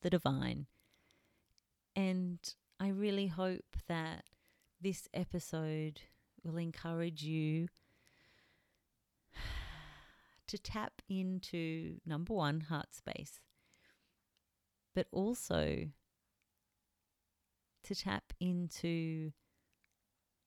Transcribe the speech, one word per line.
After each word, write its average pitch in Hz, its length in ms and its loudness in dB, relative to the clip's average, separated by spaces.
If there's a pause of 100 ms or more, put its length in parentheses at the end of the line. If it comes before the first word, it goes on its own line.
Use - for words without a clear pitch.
the 175 80 2
divine. 135 580 4 (1300)
And 185 460 2 (400)
I 196 80 2
really 196 400 2
hope 185 480 0 (140)
that 165 340 -2 (560)
this 180 340 -2
episode 156 840 -2 (420)
will 165 140 -4
encourage 165 680 -2
you 156 460 2 (1700)
<sighs> - 1120 -10
to 202 100 -4
tap - 520 -4
into, 180 960 0
number 165 280 0
one, 156 280 4
heart 156 320 -2
space, - 480 -10 (1500)
but 185 160 2
also 165 760 2 (2000)
to 196 80 0
tap - 440 -2
into 165 920 0 (1160)